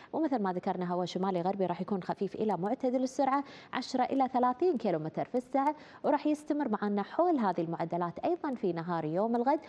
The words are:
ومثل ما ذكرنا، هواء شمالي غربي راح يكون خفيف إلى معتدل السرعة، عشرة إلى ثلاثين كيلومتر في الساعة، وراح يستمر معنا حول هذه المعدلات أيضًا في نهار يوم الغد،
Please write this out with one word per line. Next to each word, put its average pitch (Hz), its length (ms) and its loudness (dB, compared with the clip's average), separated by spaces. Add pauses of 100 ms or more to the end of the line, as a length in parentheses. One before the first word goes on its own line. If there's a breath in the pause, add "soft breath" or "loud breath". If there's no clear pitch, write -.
(120 loud breath)
ومثل 277 300 0
ما 185 100 0
ذكرنا، 180 400 -2
هواء 180 140 0
شمالي 185 340 0
غربي 190 260 0
راح 175 140 -2
يكون 185 220 -2
خفيف - 320 -4
إلى 214 220 0
معتدل 247 460 0
السرعة، 269 420 0 (280 loud breath)
عشرة 254 320 -2
إلى 262 280 0
ثلاثين 254 440 2
كيلومتر 160 480 0
في - 100 -16
الساعة، 277 400 2 (300 loud breath)
وراح 285 220 4
يستمر 294 420 0
معنا 208 340 0
حول 330 360 2
هذه 185 220 2
المعدلات 170 580 -2
أيضًا 302 360 -2
في 190 180 0
نهار 165 320 -2
يوم 202 320 0
الغد، 269 320 2